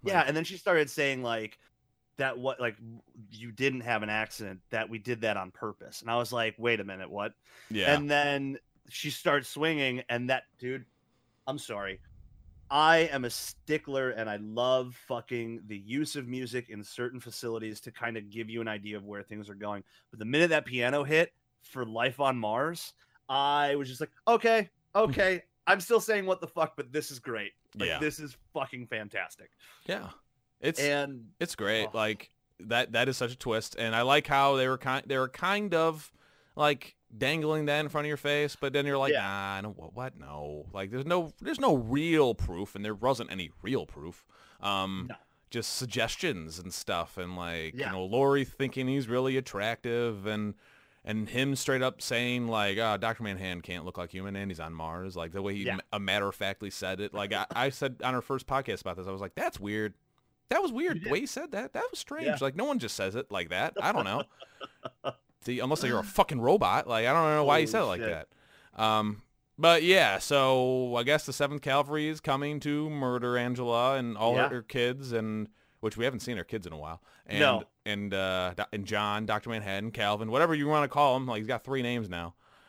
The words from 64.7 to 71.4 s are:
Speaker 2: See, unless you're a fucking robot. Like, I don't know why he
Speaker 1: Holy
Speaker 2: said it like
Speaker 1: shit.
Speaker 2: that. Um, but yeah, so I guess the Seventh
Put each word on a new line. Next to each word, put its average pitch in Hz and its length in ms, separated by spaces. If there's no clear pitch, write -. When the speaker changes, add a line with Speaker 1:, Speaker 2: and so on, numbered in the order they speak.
Speaker 2:
See, 123 200
unless 139 240
you're 127 160
a - 40
fucking 165 360
robot. 123 480
Like, 113 180
I 127 60
don't 160 220
know 151 100
why 143 160
he - 20
Speaker 1:
Holy 151 60
Speaker 2:
said 220 140
it - 40
like 98 140
Speaker 1:
shit. 85 260
Speaker 2:
that. 110 60
Um, 107 400
but 165 280
yeah, 165 340
so 127 800
I 120 80
guess 143 220
the 135 60
Seventh 143 300